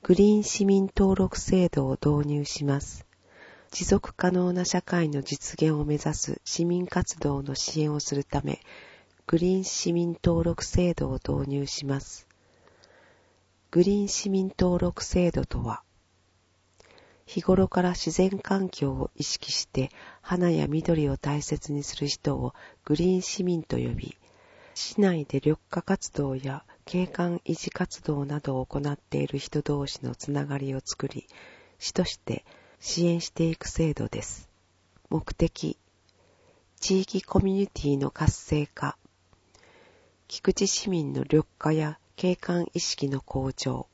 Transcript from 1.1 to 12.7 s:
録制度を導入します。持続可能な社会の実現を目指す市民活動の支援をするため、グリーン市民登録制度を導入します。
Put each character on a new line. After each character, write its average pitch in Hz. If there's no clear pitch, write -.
録 190
制 180
度 139
を 131
導 147
入 147
し -
ま 143
す。 -
持 -
続 -
可 185
能 180
な 180
社 180
会 170
の 143
実 -
現 156
を 147
目 151
指 151
す -
市 -
民 175
活 -
動 143
の 139
支 -
援 151
を 147
す -
る 139
た -
め、 -
グ 170
リ 180
ー -
ン 190
市 -
民 170
登 170
録 170
制 175
度 139
を 131
導 143
入 139
し -
ま 139
す。 -